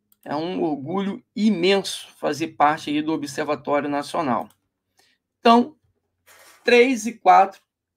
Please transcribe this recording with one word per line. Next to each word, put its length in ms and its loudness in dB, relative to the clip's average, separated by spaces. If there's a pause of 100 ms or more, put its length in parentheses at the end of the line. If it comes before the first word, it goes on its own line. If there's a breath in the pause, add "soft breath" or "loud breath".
(240)
É 100 -10
um 280 -6
orgulho 600 -6 (140)
imenso 760 0
fazer 360 -6
parte 400 0
aí 140 -2
do 100 -4
Observatório 800 -4
Nacional. 580 -4 (920)
Então, 400 4 (840)
três 420 4
e 60 -6
quatro 480 4 (360)